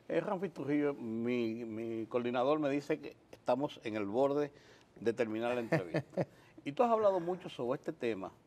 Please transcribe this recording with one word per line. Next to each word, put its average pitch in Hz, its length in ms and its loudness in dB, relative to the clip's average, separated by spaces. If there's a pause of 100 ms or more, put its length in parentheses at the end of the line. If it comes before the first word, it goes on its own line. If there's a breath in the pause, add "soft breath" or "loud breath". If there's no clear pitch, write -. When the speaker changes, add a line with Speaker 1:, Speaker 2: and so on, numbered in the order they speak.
Speaker 1:
Eh, 165 140 0
Ramfi 185 280 -2
Trujillo, 143 440 0
mi, 117 720 -2
mi 113 400 -6
coordinador 123 540 2
me 147 100 2
dice 143 300 0
que - 160 -12 (160)
estamos 131 520 -2
en 107 120 -4
el 107 100 0
borde 139 460 2 (480 loud breath)
de 113 140 2
terminar 117 420 0
la 123 60 0
entrevista. 156 640 -2
Speaker 2:
<laughs> - 360 -20
Speaker 1:
Y 143 100 -6
tú 247 100 4
has 233 80 4
hablado 208 280 4
mucho 170 300 -4
sobre 131 300 -2
este - 120 -6
tema, 110 400 -2 (160)